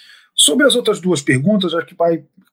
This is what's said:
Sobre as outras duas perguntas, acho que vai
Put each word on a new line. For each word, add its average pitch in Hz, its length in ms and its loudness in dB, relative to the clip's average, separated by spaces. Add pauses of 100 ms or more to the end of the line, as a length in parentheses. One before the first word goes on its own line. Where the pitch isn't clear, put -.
(340)
Sobre - 320 2
as - 80 4
outras 226 240 -2
duas 165 220 -2
perguntas, 165 540 0
acho 165 120 -4
que - 80 -20
vai 170 320 -2 (260)